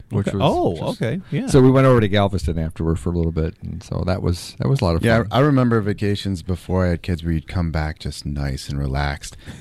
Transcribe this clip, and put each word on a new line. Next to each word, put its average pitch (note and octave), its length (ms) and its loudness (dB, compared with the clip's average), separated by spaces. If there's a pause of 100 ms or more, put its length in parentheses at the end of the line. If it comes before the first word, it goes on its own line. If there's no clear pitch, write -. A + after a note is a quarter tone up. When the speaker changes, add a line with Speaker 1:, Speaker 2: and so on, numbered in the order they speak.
(100)
Speaker 1:
which G2+ 180 -2
Speaker 2:
Okay. - 100 -2
Speaker 1:
was B2+ 80 2
Speaker 2:
Oh, A3+ 300 0
Speaker 1:
just - 260 -6
Speaker 2:
okay. C#3+ 180 -2 (100)
Yeah. G#3 180 -4
Speaker 1:
So C#3+ 120 6
we C3 100 8
went C3+ 160 6
over B2+ 140 6
to G#2+ 80 2
Galveston G2 500 0
afterward D#2+ 400 -2
for F2 140 -4
a F2 40 -2
little E2 160 0
bit, D#2+ 300 -2
and E2+ 200 -10
so - 240 -6
that F#2+ 160 -2
was, F2+ 360 -4
that C3 100 -2
was C3+ 120 2
a G#2 40 0
lot E2+ 120 2
of D#2 80 -2
Speaker 3:
Yeah, A2+ 140 4
Speaker 1:
fun. G#2 120 -2
Speaker 3:
I A#2 100 2
remember B2+ 420 4
vacations G2 600 -2
before F#2 440 0
I F2 40 2
had E2+ 120 -2
kids E2 200 -4
where E2+ 100 -2
you'd D#2+ 160 -2
come E2+ 220 -2
back D#2 280 -4
just - 260 -10
nice C#2+ 460 -6
and C#2+ 80 -4
relaxed. C#2+ 580 -4 (240)